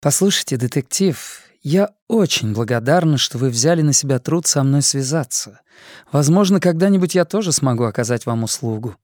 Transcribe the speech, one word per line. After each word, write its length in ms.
«Послушайте, 560
детектив, 840
я 280
очень 460
благодарна, 640
что 180
вы 140
взяли 320
на 100
себя 260
труд 280
со 160
мной 180
связаться. 800
Возможно, 480
когда-нибудь 560
я 120
тоже 260
смогу 320
оказать 400
вам 200
услугу». 600